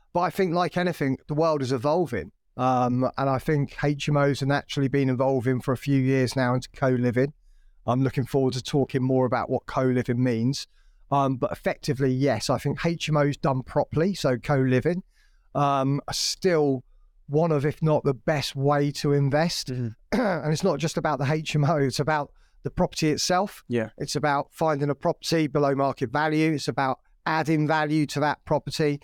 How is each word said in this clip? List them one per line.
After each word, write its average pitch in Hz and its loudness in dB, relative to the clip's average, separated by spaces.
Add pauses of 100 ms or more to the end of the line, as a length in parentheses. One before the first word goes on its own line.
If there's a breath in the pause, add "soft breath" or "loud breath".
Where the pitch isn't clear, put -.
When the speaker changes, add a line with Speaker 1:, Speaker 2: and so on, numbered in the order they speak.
(140)
Speaker 1:
But 180 0
I 175 0
think, 185 0
like 175 -2
anything, 156 0 (100)
the 151 -4
world 156 2
is 127 -2
evolving. 127 -2 (240)
Um, 127 2 (140)
and 135 0
I 131 0
think 143 -2
H 147 -2
M 147 2
Os 143 2
have 135 -2
naturally 139 0
been 135 2
evolving 131 0
for 135 -2
a 123 -2
few 139 0
years 131 2
now 123 0
into 123 -4
co-living. 127 0 (520)
I'm 123 2
looking 135 0
forward 131 0
to 123 -6
talking 135 -2
more 131 2
about 117 -2
what 127 -4
co-living 123 0
means. 123 0 (440)
Um, 139 0
but 131 -2
effectively, 139 -2
yes, 127 0
I 127 0
think 143 -4
H 170 -4
M 151 2
Os 143 2
done 131 -2
properly, 165 -2
so 127 0
co-living, 135 0 (520)
um, 139 0
are - -8
still 147 0 (460)
one 160 2
of, 143 0
if - -4
not 156 2
the 139 2
best 143 -4
way 143 2
to 143 -2
invest. 143 0
Speaker 2:
Mm-hmm. 123 -4 (240)
Speaker 1:
<clears throat> 214 2
And 170 0
it's 156 0
not 165 2
just 151 -4
about 151 -2
the 139 0
H 160 -2
M 147 2
O, 160 2
it's 139 0
about 151 -2 (300)
the 139 -8
property - 0
itself. 185 -2
Speaker 2:
Yeah. 113 -2
Speaker 1:
It's - -6
about 143 0
finding 147 0
a 143 0
property 160 0
below 143 2
market 135 -2
value. 156 2
It's 143 -4
about 131 -2 (260)
adding 156 0
value 156 0
to 139 -4
that 147 -2
property. 147 -2